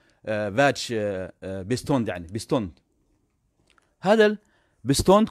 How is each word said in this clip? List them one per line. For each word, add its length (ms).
آه، 240
فاتش، 420
آه، 420
آه، 180
بيستوند 460
يعني، 200
بيستوند. 520
هذا 360
البيستوند 480